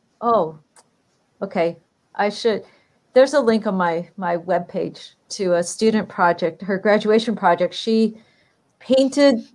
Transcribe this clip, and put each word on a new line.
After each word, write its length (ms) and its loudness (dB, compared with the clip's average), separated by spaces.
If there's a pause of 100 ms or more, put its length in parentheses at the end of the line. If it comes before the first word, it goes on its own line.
(220)
oh, 360 0 (840)
okay, 340 -4 (380)
I 140 0
should, 360 -4 (480)
there's 220 4
a 60 2
link 260 0
on 80 -2
my, 420 -2
my 200 -4
webpage 760 -6 (160)
to 240 -2
a 100 2
student 460 -2
project, 540 0
her 160 -4
graduation 560 2
project. 400 0
She 440 0 (600)
painted 760 2